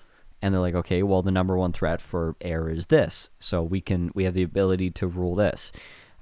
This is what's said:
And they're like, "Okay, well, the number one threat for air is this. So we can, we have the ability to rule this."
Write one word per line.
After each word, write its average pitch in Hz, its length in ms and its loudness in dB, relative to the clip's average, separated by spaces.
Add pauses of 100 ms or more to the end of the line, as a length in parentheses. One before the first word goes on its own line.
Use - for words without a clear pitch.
(420)
And 98 120 2
they're 92 80 2
like, 87 140 0
"Okay, 90 280 0
well, 95 180 4
the 95 100 0
number 92 260 2
one 90 140 2
threat 85 300 0
for 82 400 -4
air 82 280 -4
is 80 180 -4
this. 127 420 2 (100)
So 85 240 -2
we 87 160 -2
can, 87 340 -2
we 95 120 0
have 92 80 0
the 92 100 2
ability 92 480 0
to - 160 -4
rule 87 280 -2
this." - 360 0 (500)